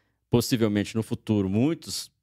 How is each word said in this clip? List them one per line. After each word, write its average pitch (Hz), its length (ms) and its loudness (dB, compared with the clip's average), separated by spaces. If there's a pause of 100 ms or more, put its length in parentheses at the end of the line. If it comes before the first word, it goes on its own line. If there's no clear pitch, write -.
(300)
possivelmente, 107 680 2
no 110 80 -2
futuro, 104 460 -2
muitos 127 600 -2 (100)